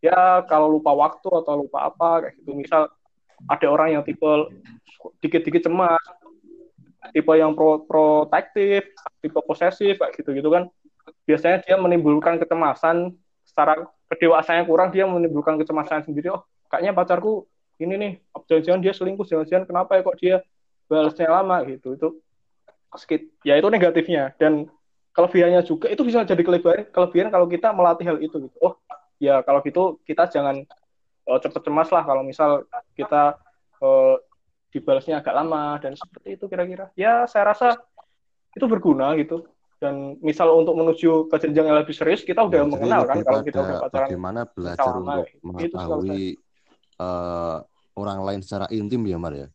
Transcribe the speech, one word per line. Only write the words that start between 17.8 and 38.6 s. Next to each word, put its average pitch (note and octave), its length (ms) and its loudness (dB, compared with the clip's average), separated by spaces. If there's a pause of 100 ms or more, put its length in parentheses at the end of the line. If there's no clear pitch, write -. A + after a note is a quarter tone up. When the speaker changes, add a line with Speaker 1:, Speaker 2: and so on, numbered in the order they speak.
Speaker 1:
ini F3+ 160 -6
nih, G#3 140 -6 (340)
jangan-jangan E3 400 2
dia F#3+ 80 0
selingkuh, F#3+ 320 -6
jangan-jangan E3+ 400 -2
kenapa F3+ 320 0
ya F#3 80 0
kok F#3 160 -4
dia F3+ 140 2 (500)
balasnya D#3 480 0
lama," F#3 320 2
gitu. C3 320 -12
Itu D#3 100 -4 (840)
skit-, - 480 -8
ya C#3+ 160 4
itu D#3+ 80 4
negatifnya. E3+ 720 0
Dan D3+ 320 2 (480)
kelebihannya F3 480 4
juga, D#3+ 240 -2
itu G#3+ 160 -2
bisa A#3 160 2
jadi F#3+ 160 0
kelebihan, F3 560 2
kelebihan F3+ 400 2
kalau F3+ 160 4
kita F3 240 0
melatih F3 400 2
hal D#3 80 -4
itu D#3 240 -8
gitu. - 160 -20
Oh, E3 160 0 (400)
ya C#3 240 2
kalau C#3 240 0
gitu E3+ 400 0
kita E3 240 0
jangan, C#3 320 -4 (640)
eh, B2+ 160 0
cepet - 240 -6
cemas D#3+ 240 0
lah E3+ 160 2
kalau C3+ 160 0
misal C#3+ 480 -2 (240)
kita, D3 480 0 (400)
eh, C3+ 340 4 (540)
dibalasnya C#3 500 -2
agak C#3 140 -6
lama D3 480 -4
dan C#3 160 -10
seperti - 400 -16
itu - 80 -14
kira-kira. F#3 480 -8
Ya, A#3 320 0
saya G#3 240 0
rasa A#3 320 0 (720)
itu C4 160 -2